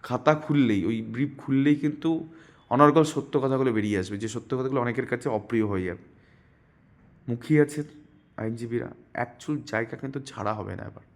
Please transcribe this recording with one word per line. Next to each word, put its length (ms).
খাতা 260
খুললেই, 360
ওই 60
ব্রিফ 180
খুললেই 420
কিন্তু 260
অনর্গল 300
সত্য 180
কথাগুলো 340
বেরিয়ে 240
আসবে, 200
যে 140
সত্য 220
কথাগুলো 260
অনেকের 280
কাছে 140
অপ্রিয় 340
হয়ে 160
যাবে। 160
মুখিয়ে 360
আছে 160
আইনজীবীরা, 480
এক 60
চুল 120
জায়গা 300
কিন্তু 160
ছাড়া 280
হবে 200
না 120
এবার। 140